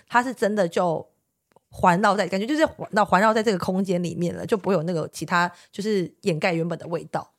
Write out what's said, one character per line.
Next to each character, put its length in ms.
它 140
是 120
真 200
的 120
就 400
环 300
绕 160
在， 100
感 120
觉 60
就 120
是 100
环 240
绕， 140
环 180
绕 100
在 100
这 100
个 60
空 240
间 200
里 120
面 200
了， 100
就 120
不 120
会 60
有 80
那 100
个 200
其 120
他 260
就 100
是 320
掩 160
盖 140
原 160
本 100
的 100
味 160
道。 340